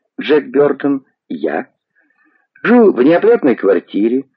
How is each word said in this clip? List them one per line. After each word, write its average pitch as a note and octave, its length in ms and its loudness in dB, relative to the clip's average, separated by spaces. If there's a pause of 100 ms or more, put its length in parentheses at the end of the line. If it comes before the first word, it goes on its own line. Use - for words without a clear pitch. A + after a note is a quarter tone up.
(200)
Джек C#3+ 260 -2
Берден, C#3 580 -2 (240)
я, E2 400 -8 (960)
жил A3+ 300 4
в A#2 100 0
неопрятной E3+ 520 2
квартире G2 680 -2 (120)